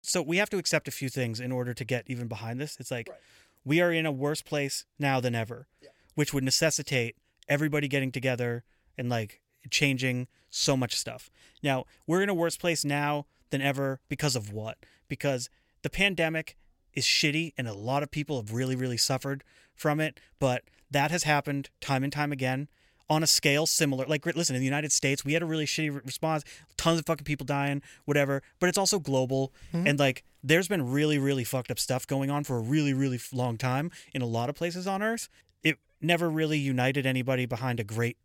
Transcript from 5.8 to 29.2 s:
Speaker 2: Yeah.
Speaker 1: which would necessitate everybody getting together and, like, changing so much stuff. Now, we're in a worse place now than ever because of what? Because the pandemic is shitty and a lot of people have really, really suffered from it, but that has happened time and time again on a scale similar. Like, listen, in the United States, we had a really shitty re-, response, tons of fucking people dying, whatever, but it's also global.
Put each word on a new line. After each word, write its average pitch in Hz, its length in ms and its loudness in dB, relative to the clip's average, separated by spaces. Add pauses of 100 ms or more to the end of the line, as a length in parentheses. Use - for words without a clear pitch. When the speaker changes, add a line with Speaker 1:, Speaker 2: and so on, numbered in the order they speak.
Speaker 2:
Yeah. - 100 -20 (240)
Speaker 1:
which 151 180 0
would 135 120 0
necessitate 131 720 0 (320)
everybody 147 400 0
getting 135 240 0
together 120 520 -2 (340)
and, 120 100 -4
like, 113 320 -2 (300)
changing 127 580 0 (220)
so - 260 0
much 123 200 0
stuff. - 340 -8 (320)
Now, 135 220 0 (220)
we're 180 160 2
in 202 60 2
a 202 60 0
worse 170 220 0
place 170 280 0
now 147 420 0 (240)
than 135 120 -2
ever 135 460 0
because 143 280 0
of 104 160 -6
what? 110 260 -10 (300)
Because 131 400 -2 (340)
the - 80 -2
pandemic 165 640 0 (380)
is 139 100 -2
shitty 156 520 2
and 127 120 -4
a 107 60 -6
lot 123 280 -2
of 143 80 -8
people 147 300 -4
have 107 120 -8
really, 131 240 -2
really 127 220 -2
suffered 139 440 -2 (320)
from 151 260 0
it, 156 180 -4 (200)
but 127 260 2 (260)
that 143 200 2
has 170 120 0
happened 147 480 2 (100)
time 131 240 2
and 143 80 -2
time 147 200 0
again 131 360 -2 (400)
on 156 140 4
a 160 40 2
scale 147 400 4
similar. 135 400 2
Like, 151 200 -2
listen, 160 300 0
in 127 40 0
the 135 60 0
United 143 260 -2
States, 139 320 0
we 143 100 0
had 165 80 2
a 170 40 -4
really 156 200 -2
shitty 156 280 -2
re-, 143 100 -8
response, 156 400 -2 (320)
tons 165 220 4
of 151 80 -2
fucking 147 180 -2
people 143 200 -4
dying, 139 380 0 (220)
whatever, 139 380 2 (160)
but 180 100 4
it's 175 100 2
also 196 200 2
global. 135 540 0 (200)